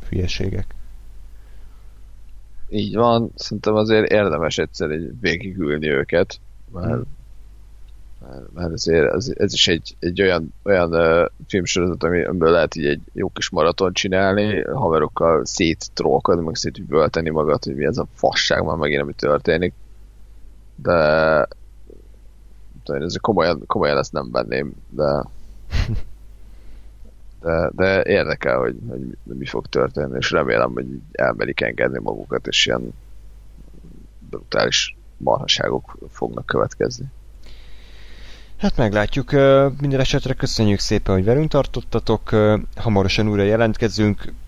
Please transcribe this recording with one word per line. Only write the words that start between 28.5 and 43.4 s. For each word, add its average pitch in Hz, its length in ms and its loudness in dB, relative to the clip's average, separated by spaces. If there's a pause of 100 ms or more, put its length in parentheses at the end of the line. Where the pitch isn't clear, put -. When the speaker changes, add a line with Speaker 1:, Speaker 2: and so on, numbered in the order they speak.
Speaker 2:
hogy, 62 180 0 (120)
hogy 62 340 -10
mi 65 240 -10
fog 58 200 -6
történni, 65 520 -2
és - 120 -2
remélem, 62 420 2
hogy 62 140 -6 (260)
elmerik 60 480 -2
engedni 62 420 -2
magukat, 52 440 -6
és - 200 0
ilyen 60 260 -2 (1400)
brutális - 680 -2 (200)
marhaságok - 800 -2 (140)
fognak 58 360 -8
következni. - 600 -2 (1500)
Speaker 1:
Hát - 200 2
meglátjuk. 107 560 2
Ö, 135 360 8 (120)
minden 135 200 2
esetre 131 340 2
köszönjük 104 440 2
szépen, - 360 0
hogy 92 100 2
velünk 139 260 2
tartottatok. 117 840 0
Ö, 107 240 6 (200)
hamarosan 104 520 2
újra 104 140 2